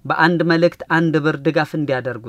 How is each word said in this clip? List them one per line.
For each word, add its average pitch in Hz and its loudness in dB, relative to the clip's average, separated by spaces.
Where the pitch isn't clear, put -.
በአንድ 165 2
መልእክት 170 0
አንድ 165 2
ብር 151 -2
ድጋፍ 156 -2
እንዲያደርጉ 127 -4